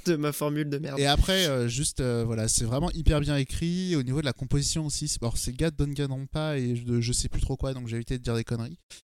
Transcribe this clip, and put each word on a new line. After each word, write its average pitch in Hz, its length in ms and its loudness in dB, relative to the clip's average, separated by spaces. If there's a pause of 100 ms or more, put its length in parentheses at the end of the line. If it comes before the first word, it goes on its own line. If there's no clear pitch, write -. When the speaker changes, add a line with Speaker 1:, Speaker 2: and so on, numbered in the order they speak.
Speaker 1:
de 175 120 4
ma 147 160 0
formule 147 360 -2
de 143 100 -2
merde. 139 200 -6
Speaker 2:
Et 139 80 4
après, 180 400 4
euh, 127 220 2
juste, 135 320 -2
euh, 120 240 2
voilà, 113 240 0
c'est - 160 2
vraiment 135 260 0
hyper 156 300 4
bien 147 160 2
écrit. 175 580 0
Au 143 80 2
niveau 127 180 0
de 156 40 -4
la 131 80 0
composition 139 540 0
aussi, 147 200 -4
c'est, - 160 -4
alors, 117 160 0
c'est - 140 -2
le 127 40 -8
gars 156 140 2
de 151 60 -12
Danganronpa 143 840 -2
et 123 160 0
de 120 260 0
je 117 120 0
sais - 160 0
plus - 120 0
trop 135 160 0
quoi, 135 160 -2
donc 127 140 -6
j'ai 113 80 -6
évité 120 240 -4
de 123 60 -10
dire 120 100 0
des 117 80 0
conneries. 120 380 -6 (300)